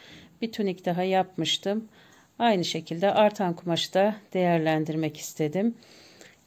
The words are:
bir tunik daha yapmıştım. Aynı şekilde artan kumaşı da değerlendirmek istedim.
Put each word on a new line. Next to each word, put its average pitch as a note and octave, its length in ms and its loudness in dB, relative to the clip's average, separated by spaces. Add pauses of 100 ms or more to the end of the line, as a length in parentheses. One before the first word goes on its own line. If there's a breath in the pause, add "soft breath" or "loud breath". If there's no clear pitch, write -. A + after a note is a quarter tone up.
(420 loud breath)
bir A3+ 100 -6
tunik G3 340 -4
daha F3+ 180 0
yapmıştım. F#3+ 840 -2 (520 soft breath)
Aynı G#3+ 260 2
şekilde E3 480 0
artan G#3 400 2
kumaşı E3+ 400 -4
da G3+ 220 2 (180)
değerlendirmek D#3+ 840 0
istedim. F#3 580 -2 (720 soft breath)